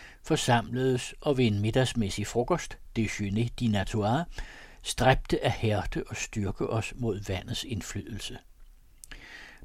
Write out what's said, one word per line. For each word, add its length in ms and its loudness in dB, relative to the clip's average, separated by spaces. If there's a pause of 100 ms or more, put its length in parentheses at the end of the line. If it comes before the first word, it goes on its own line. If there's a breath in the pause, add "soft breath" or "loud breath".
(220 loud breath)
forsamledes 1000 2
og 180 2
ved 80 6
en 140 4
middagsmæssig 680 2
frokost, 520 0 (200)
déjeuner 500 0 (120)
dînatoire, 640 2 (580 loud breath)
stræbte 600 4
at 80 4
hærde 560 0
og 80 -8
styrke 500 -2
os 300 -2
mod 320 -2
vandets 360 -4
indflydelse. 720 -6 (1300 loud breath)